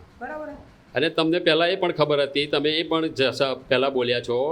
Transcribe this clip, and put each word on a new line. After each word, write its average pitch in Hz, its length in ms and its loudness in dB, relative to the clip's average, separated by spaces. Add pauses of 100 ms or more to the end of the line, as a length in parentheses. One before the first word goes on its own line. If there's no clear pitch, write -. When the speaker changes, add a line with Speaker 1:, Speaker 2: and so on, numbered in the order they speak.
(200)
Speaker 1:
બરાબર. 302 280 -12 (480)
Speaker 2:
અને 143 140 2
તમને 160 300 2
પહેલા 170 260 4
એ 180 100 0
પણ 180 160 0
ખબર 147 360 2
હતી, 143 200 -2
તમે 147 220 0
એ 160 140 0
પણ 160 240 0
જ 131 140 -2 (100)
સ-, 131 360 -2
પહેલા 131 220 2
બોલ્યા 123 320 0
છો 120 180 -2 (120)